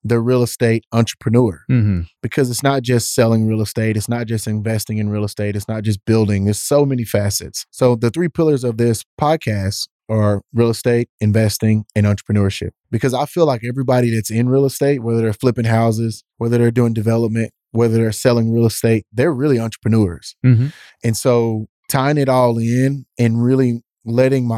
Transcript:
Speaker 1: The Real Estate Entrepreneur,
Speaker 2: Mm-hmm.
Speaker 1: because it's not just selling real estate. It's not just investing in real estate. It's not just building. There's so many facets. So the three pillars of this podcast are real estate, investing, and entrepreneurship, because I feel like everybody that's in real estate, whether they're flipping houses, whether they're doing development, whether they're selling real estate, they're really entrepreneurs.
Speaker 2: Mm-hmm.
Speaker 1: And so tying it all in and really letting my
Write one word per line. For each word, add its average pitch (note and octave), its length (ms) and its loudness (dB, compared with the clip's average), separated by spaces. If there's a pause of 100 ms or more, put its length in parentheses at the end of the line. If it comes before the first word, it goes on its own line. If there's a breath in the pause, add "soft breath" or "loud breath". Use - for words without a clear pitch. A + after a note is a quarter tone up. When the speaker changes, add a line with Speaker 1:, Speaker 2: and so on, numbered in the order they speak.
Speaker 1:
The A#2 160 0
Real B2 220 2
Estate A#2 500 0
Entrepreneur, A2+ 800 0
Speaker 2:
Mm-hmm. G#2 320 2 (220)
Speaker 1:
because C3+ 260 -2
it's A#2+ 140 -4
not C#3 180 0
just A#2+ 320 -2
selling A2+ 320 2
real A2 160 0
estate. A2 340 -2
It's G#2+ 140 -2
not A#2+ 160 -4
just A2 220 -4
investing G#2+ 500 -4
in G#2+ 120 -2
real G#2 140 -2
estate. G#2 320 -4
It's G2+ 120 -6
not A2 160 -6
just G#2 220 -2
building. G#2 400 2
There's G#2 120 0
so D3 300 2
many B2+ 160 -2
facets. G#2 640 -4
So B2 260 2
the A#2 140 0
three E3 200 -2
pillars D3+ 340 0
of A#2 140 -4
this A#2 280 0 (140)
podcast G#2+ 720 -2 (200)
are G#2 320 2 (100)
real A#2 200 2
estate, A#2+ 360 0 (120)
investing, G#2+ 640 2 (100)
and G#2 120 4
entrepreneurship, G#2 640 0 (180)
because A#2+ 240 -2
I C#3 140 -2
feel F3 180 0
like B2+ 180 0
everybody B2 500 0
that's A2 180 -4
in A#2 180 0
real C3+ 160 2
estate, C#3 380 -2
whether A#2 180 0
they're A2+ 100 0
flipping A#2+ 340 -2
houses, A2+ 580 0 (140)
whether A#2+ 200 0
they're A#2+ 140 4
doing A#2 220 2
development, A2+ 580 -2 (220)
whether A2+ 200 2
they're A2+ 180 2
selling A#2 400 0
real A#2 140 2
estate, A2+ 480 0
they're C3 200 0
really C3+ 240 0
entrepreneurs. A2 800 -2 (100)
Speaker 2:
Mm-hmm. B2+ 220 4 (380 loud breath)
Speaker 1:
And A#2 100 0
so A2+ 520 0 (200)
tying C#3+ 300 0
it C#3 100 0
all B2+ 300 2
in B2+ 480 0 (120)
and A#2 240 2
really B2 420 2 (200)
letting B2+ 420 2
my A#2 120 -2